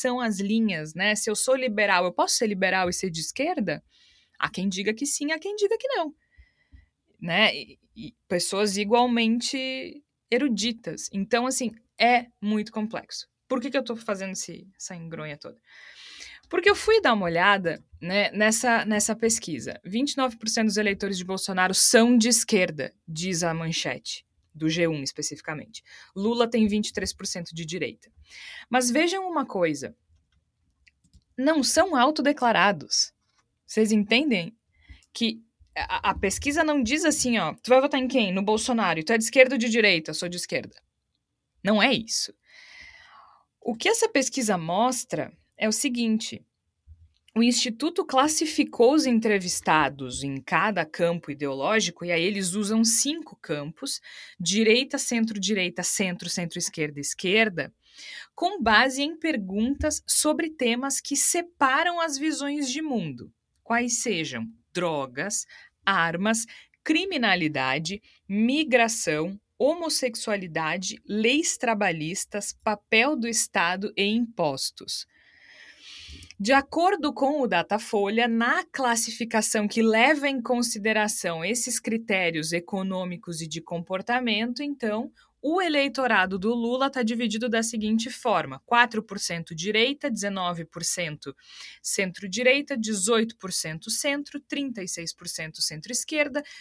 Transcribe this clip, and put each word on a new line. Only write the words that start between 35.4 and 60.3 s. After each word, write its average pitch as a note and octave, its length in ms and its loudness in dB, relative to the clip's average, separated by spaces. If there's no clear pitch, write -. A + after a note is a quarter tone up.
a, - 360 -2
a - 20 -4
pesquisa C#4+ 500 -2
não D4 200 2
diz C#4 200 0
assim, B3+ 360 2
ó, D#3+ 120 -2
"Tu - 60 -4
vai C4 120 8
votar C#4+ 180 0
em B3+ 80 0
quem? A#3+ 240 2
No F#3+ 120 0
Bolsonaro. G#3+ 560 2
E D#3+ 40 -4
tu D#3+ 80 -2
é - 60 6
de A3+ 60 0
esquerda C4 320 6
ou C4 40 0
de A#3+ 100 0
direita?" G3 440 2
"Sou F3+ 160 -6
de F3 80 -8
esquerda." B2+ 380 -6
Não G3+ 180 2
é A#3+ 100 6
isso. - 400 -4
O A3+ 160 -4
que F4 140 0
essa A4+ 180 2
pesquisa C4 480 0
mostra F3+ 800 -2
é G#3+ 100 0
o G#3+ 40 2
seguinte. A3+ 760 -2
O A3+ 60 2
Instituto B3 640 0
classificou C#4+ 880 4
os C#4+ 140 4
entrevistados D#3+ 1160 0
em C#3 160 -6
cada F3+ 460 0
campo E3+ 460 -2
ideológico, D3 720 -2
e F3 60 -2
aí E3+ 120 2
eles F#3+ 300 -2
usam G#3+ 300 0
cinco C#4+ 580 0
campos: D#3 580 -8
direita, A3+ 600 2
centro-direita, G3+ 840 -2
centro, F3 480 -2
centro-esquerda, D#3+ 720 -4
esquerda, F3+ 720 0
com F4+ 260 -2
base B3 400 4
em D#4+ 160 -2
perguntas B3+ 880 -2
sobre D#4 440 2